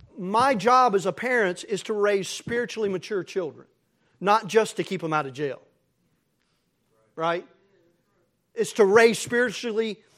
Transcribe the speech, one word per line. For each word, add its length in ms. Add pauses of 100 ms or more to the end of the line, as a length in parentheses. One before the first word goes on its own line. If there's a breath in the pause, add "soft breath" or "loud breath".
(180)
My 380
job 400
as 100
a 60
parent 560
is 160
to 80
raise 360
spiritually 600
mature 340
children, 460 (520)
not 280
just 280
to 80
keep 160
them 120
out 140
of 60
jail. 300 (1500)
Right? 320 (1080)
It's 200
to 100
raise 340
spiritually, 840 (180 soft breath)